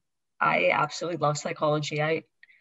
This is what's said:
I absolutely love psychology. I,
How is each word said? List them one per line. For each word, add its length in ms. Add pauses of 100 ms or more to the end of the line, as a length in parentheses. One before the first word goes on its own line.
(400)
I 320
absolutely 460
love 220
psychology. 600
I, 220 (400)